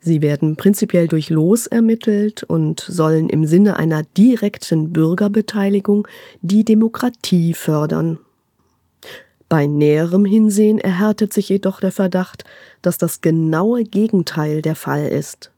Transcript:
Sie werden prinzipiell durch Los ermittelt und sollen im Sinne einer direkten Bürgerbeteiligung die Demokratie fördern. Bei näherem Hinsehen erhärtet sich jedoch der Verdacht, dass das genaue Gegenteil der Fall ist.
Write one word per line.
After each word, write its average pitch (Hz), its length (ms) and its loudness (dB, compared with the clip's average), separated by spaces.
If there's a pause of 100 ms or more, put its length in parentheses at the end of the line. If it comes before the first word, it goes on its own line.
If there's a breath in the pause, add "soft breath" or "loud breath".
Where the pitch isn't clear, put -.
Sie 160 220 0
werden 156 340 -2
prinzipiell 196 520 2
durch 156 200 -2
Los 165 380 2
ermittelt 220 760 0
und 156 360 -2
sollen 160 480 0
im 156 160 0
Sinne 185 320 4
einer 156 260 0 (140)
direkten 190 800 0
Bürgerbeteiligung 202 1120 0 (320 loud breath)
die 202 240 2
Demokratie 220 880 0
fördern. 156 680 -2 (1300 loud breath)
Bei 147 160 2
näherem 151 580 2
Hinsehen 214 540 2
erhärtet 208 560 -2
sich - 160 -2
jedoch 196 300 -2
der 190 120 -2
Verdacht, 185 520 -4 (360 loud breath)
dass 175 160 -2
das - 240 -4
genaue 165 640 0
Gegenteil 160 760 -2
der 156 120 -2
Fall 147 320 -4
ist. - 520 -6